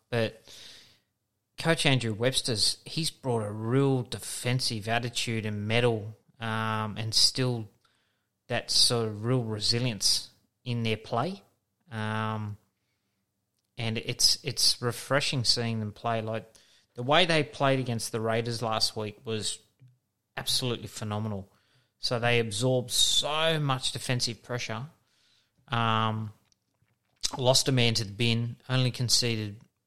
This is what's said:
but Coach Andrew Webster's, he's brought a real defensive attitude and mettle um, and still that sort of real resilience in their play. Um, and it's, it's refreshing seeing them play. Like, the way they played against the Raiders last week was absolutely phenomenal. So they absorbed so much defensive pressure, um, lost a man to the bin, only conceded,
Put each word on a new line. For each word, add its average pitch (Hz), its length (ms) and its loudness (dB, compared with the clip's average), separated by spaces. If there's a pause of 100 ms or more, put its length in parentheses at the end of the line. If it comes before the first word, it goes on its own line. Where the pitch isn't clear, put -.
(100)
but 113 320 -2 (1160)
Coach 160 280 2
Andrew 120 260 2
Webster's, 117 720 0
he's 160 260 -4
brought 117 320 -4
a 104 80 -6
real 127 520 2
defensive 113 880 -4
attitude 113 580 -2
and 104 200 -4
mettle 113 500 2 (260)
um, 110 560 -4
and 110 160 -4
still 120 560 2 (800)
that 120 220 -4
sort 117 380 4
of 104 160 -8
real 123 200 2
resilience 110 840 0 (360)
in 120 180 -2
their 110 160 2
play. 151 440 -4 (480)
Um, 110 640 -4 (1200)
and 113 200 -4
it's, - 440 2
it's - 380 2
refreshing 127 640 0
seeing 117 360 0
them 104 120 -4
play. 113 280 -2
Like, 110 240 -6 (500)
the 123 80 -8
way 151 220 6
they 160 180 2
played 135 380 0
against 117 320 -4
the 113 80 -2
Raiders 113 400 -2
last 113 360 -2
week 107 280 -6
was 110 340 -4 (800)
absolutely - 520 -2
phenomenal. 107 600 -6 (500)
So 123 180 -2
they 120 220 4
absorbed 120 500 0
so 156 720 2
much 135 320 0
defensive 120 500 -2
pressure, 120 400 -6 (840)
um, 110 640 0 (1080)
lost 127 300 4
a 139 40 6
man 120 220 4
to 113 100 0
the 101 80 -10
bin, 117 440 0 (120)
only 127 220 2
conceded, 113 640 0 (300)